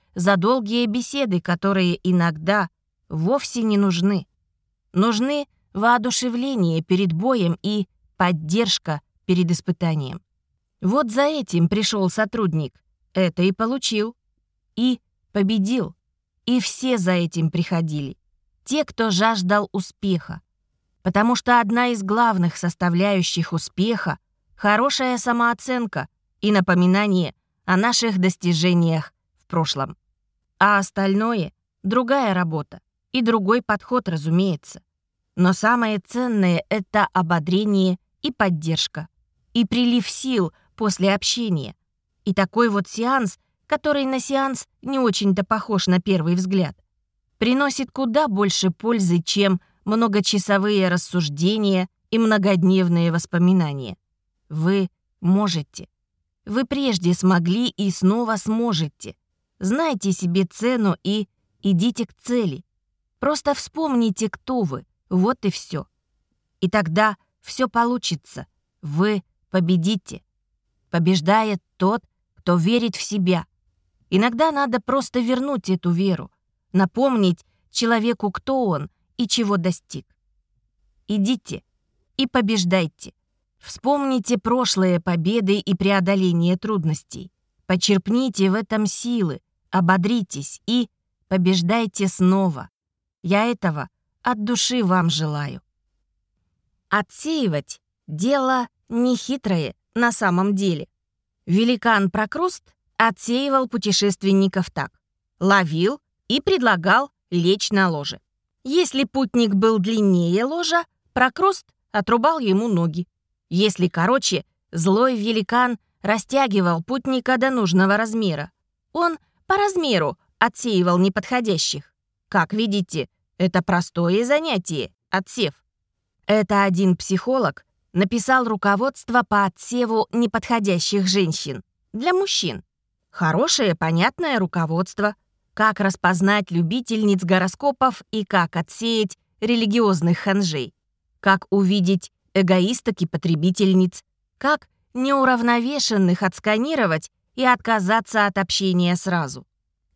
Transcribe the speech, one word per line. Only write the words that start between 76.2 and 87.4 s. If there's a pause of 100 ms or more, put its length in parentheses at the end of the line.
напомнить (240)
человеку,
кто
он (260)
и
чего
достиг. (1000)
Идите (540)
и
побеждайте. (460)
Вспомните
прошлые
победы
и
преодоление
трудностей. (360)